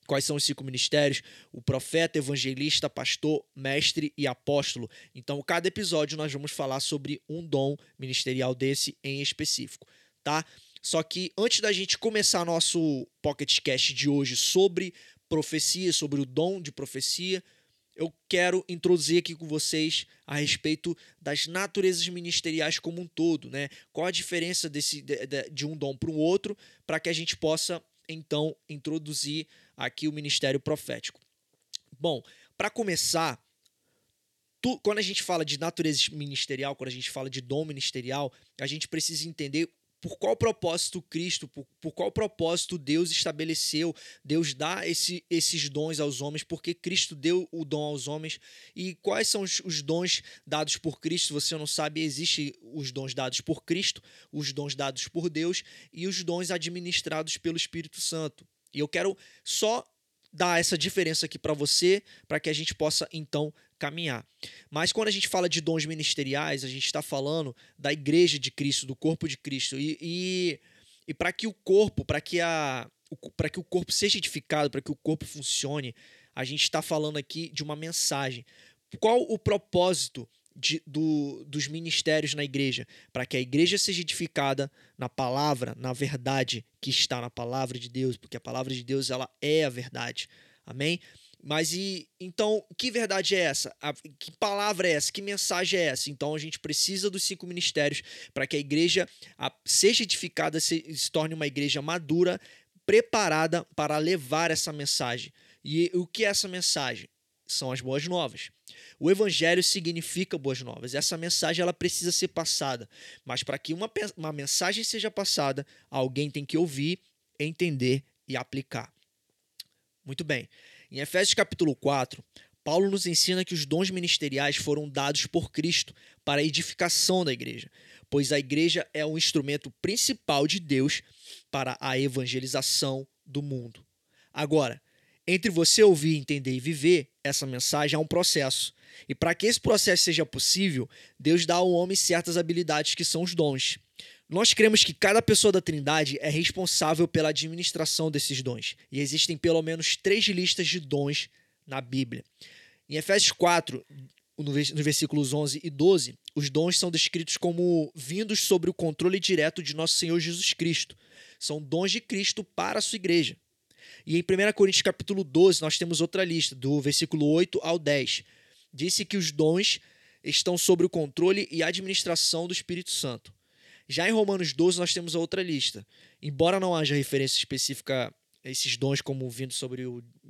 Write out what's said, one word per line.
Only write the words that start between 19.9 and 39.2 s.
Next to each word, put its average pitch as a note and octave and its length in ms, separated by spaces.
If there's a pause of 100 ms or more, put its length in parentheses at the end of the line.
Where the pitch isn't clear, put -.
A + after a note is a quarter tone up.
a C#3+ 80
respeito D#3 600 (240)
das C#3+ 280
naturezas F#3 600
ministeriais E3 720
como E3+ 220
um F3 60
todo, D#3+ 420
né? C#3 220 (240)
Qual D#3+ 120
a F#3 40
diferença F3 580
desse, D3 320
de, C3+ 260
de, C3+ 220
de C#3+ 180
um D#3+ 80
dom C#3 220
para E3 140
o D#3 60
outro, F#3 380 (320)
pra D#3+ 140
que - 80
a E3 60
gente E3 200
possa, D#3+ 480 (240)
então, D#3 480 (140)
introduzir D3+ 800 (280)
aqui C3 320
o D3+ 60
ministério C#3+ 480
profético. - 580 (800)
Bom, D3 240 (320)
pra - 140
começar, E3 760 (1160)
tu, B3+ 200
quando G#3 180
a G#3+ 40
gente F#3+ 200
fala E3 240
de C#3+ 120
natureza D#3 540
ministerial, C#3 640
quando C3 120
a B2 40
gente B2+ 180
fala C3+ 200
de C3 100
dom C3+ 240
ministerial, C3+ 680 (300)
a C#3 60
gente D3+ 200
precisa D#3 400